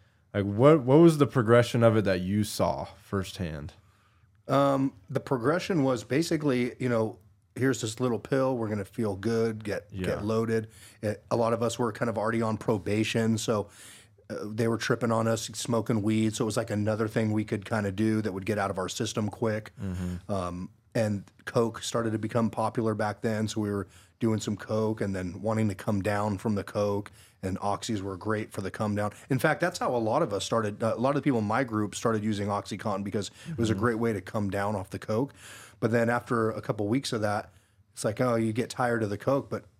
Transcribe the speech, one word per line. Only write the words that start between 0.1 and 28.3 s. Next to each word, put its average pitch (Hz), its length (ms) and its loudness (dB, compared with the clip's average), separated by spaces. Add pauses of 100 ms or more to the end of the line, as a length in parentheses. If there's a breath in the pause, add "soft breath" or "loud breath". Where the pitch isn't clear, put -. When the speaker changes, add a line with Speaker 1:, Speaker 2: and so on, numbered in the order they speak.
Speaker 1:
Like, 101 100 0
what, 127 380 6
what 127 160 6
was 170 180 10
the 143 100 6
progression 117 560 6
of 113 140 8
it 107 80 4
that 95 160 2
you 101 240 2
saw 85 400 -2 (180)
firsthand? 85 720 -6 (760)
Speaker 2:
Um, 135 460 2 (140)
the 131 120 -2
progression 143 640 0
was 127 180 2
basically, 139 800 0
you 123 80 0
know, 113 300 0 (360)
here's 127 260 0
this 113 200 -6
little 123 180 2
pill, 131 380 0
we're 113 120 -2
gonna 104 160 -4
feel 104 300 -2
good, 113 480 0
get, 104 300 -6
Speaker 1:
Yeah. 95 140 -4
Speaker 2:
get 87 180 -2
loaded. 110 440 0 (340 loud breath)
It, 107 280 -4
a 123 60 2
lot 117 160 4
of 113 100 0
us 117 160 0
were 120 140 0
kind 117 160 -2
of 107 100 -2
already 113 240 2
on 110 140 0
probation, 110 840 0
so, 107 300 0 (600 loud breath)
uh, 98 160 -8
they 110 220 -2
were 113 120 2
tripping 117 340 0
on 113 160 2
us, 113 140 0 (120)
smoking 113 480 0
weed, 110 320 2
so 123 100 -2
it - 20 2
was, 107 100 -2
like, 113 140 -2
another 107 360 0
thing 110 260 0
we 107 120 0
could 107 200 -4
kinda 104 280 -2
do 110 300 2
that 104 100 -4
would 95 140 -8
get 104 120 0
out 98 140 0
of 90 60 -4
our 92 100 -2
system 107 400 -4
quick. - 520 -4
Speaker 1:
Mm-hmm. 90 520 -6
Speaker 2:
Um, 90 380 -6 (240)
and 107 300 0 (200)
coke 113 380 0
started 113 300 -2
to 107 60 -2
become 110 320 0
popular 113 440 -2
back 104 260 -4
then, 110 260 0
so 107 140 -4
we 104 100 -2
were 101 160 -2 (340 soft breath)
doing 110 200 2
some 104 160 -4
coke 110 440 -2
and 98 140 -2
then 90 260 -6
wanting 110 280 2
to 95 60 -2
come 101 280 -2
down 104 360 0
from 110 160 -2
the 98 100 -2
coke, 101 460 -2 (320 soft breath)
and 90 180 -4
oxys 101 420 -4
were 95 160 -6
great 107 340 -4